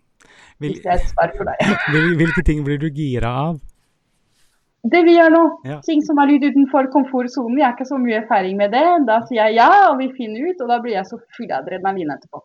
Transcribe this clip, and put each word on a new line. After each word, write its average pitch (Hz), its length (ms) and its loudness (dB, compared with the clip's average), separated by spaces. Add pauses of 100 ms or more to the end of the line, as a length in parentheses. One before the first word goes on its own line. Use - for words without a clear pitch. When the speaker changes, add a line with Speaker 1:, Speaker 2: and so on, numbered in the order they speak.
(600)
Speaker 1:
Vil-, 147 140 -6
Speaker 2:
Hvis - 100 -14
det 180 80 -2
er 175 80 0
et - 100 2
svar 170 260 0
for 196 100 -6
deg. - 120 -8 (180)
Speaker 1:
<laughs> - 160 -4
Hvil-, 160 260 0
hvilke 165 280 0
ting 151 180 0
blir 143 140 -4
du 156 120 -4
gira 127 420 -4 (180)
av? 156 120 -8 (1200)
Speaker 2:
Det 320 200 2
vi 339 120 6
gjør 330 160 6
nå, 330 100 6 (200)
Speaker 1:
Ja. 143 180 -12
Speaker 2:
ting 302 240 -2
som 302 160 -2
er 277 80 4
litt 285 160 4
utenfor 277 480 2
komfortsonen, 247 640 -2
jeg 302 80 2
har 247 80 2
ikke 240 160 -8
så 277 100 -8
mye 240 220 -2
erfaring 196 380 -2
med 202 160 0
det. 254 80 2 (240)
Da 220 180 0
sier 220 240 0
jeg 220 80 0
ja, 240 140 6 (160)
og 285 120 2
vi 262 140 -4
finner 226 320 -8
ut, 359 160 -6
og 233 100 -8
da 240 100 0
blir 226 180 -6
jeg 175 100 -6
så 233 100 -16 (140)
full - 180 -14
av 139 140 -6
adrenalin 180 480 -6
etterpå. 135 340 -16